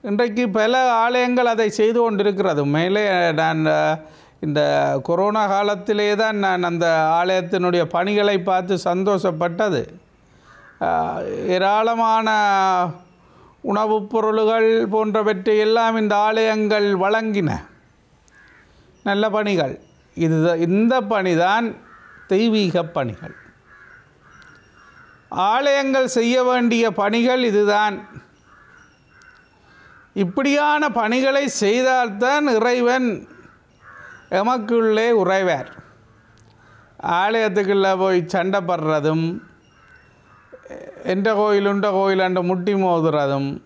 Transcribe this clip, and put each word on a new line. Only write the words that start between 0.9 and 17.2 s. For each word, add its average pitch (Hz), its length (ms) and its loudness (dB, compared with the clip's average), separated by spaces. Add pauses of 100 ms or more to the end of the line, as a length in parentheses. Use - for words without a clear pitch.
ஆலயங்கள் 247 540 0
அதை 220 240 0
செய்து 220 320 2
கொண்டிருக்கிறது. 196 640 0
மேலே 180 640 0
நான், 160 340 0
அ, 156 360 0 (380)
இந்த 147 200 -2 (440)
கொரோனா 202 440 0
காலத்திலே 208 680 -2
தான் 220 200 -2
நான் 190 280 -2
அந்த 170 220 -2 (380)
ஆலயத்தினுடைய 180 600 0
பணிகளை 202 580 0
பார்த்து 185 340 0
சந்தோஷப்பட்டது. 180 1120 -2 (920)
அ, 160 400 -2 (260)
ஏராளமான 220 800 0 (1300)
உணவுப் 214 480 -2
பொருள்கள் 220 760 2
போன்றவற்றை 214 680 0
எல்லாம் 226 400 2
இந்த 208 180 0
ஆலயங்கள் 214 800 0
வழங்கின. 202 640 -2 (1400)